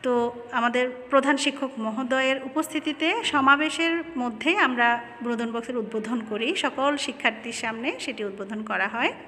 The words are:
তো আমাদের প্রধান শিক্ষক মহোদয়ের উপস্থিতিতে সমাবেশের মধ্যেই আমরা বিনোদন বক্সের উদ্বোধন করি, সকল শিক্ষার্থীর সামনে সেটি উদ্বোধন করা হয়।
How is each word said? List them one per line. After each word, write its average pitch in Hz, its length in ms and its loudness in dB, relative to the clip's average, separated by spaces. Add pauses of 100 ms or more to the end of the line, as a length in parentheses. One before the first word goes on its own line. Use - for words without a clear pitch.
তো 254 80 2 (440)
আমাদের 240 280 2 (260)
প্রধান 277 320 6
শিক্ষক 277 280 0 (140)
মহোদয়ের 262 520 0 (120)
উপস্থিতিতে 311 580 -2 (240)
সমাবেশের 302 640 4 (280)
মধ্যেই 247 360 0 (100)
আমরা 240 200 4 (360)
বিনোদন 233 300 -2
বক্সের 233 280 -4
উদ্বোধন 220 380 -4 (100)
করি, 220 180 -2 (180)
সকল 269 260 2 (140)
শিক্ষার্থীর 226 580 0
সামনে 226 260 -4 (140)
সেটি 220 260 -6
উদ্বোধন 202 300 -8 (100)
করা 196 240 0
হয়। 247 180 0 (160)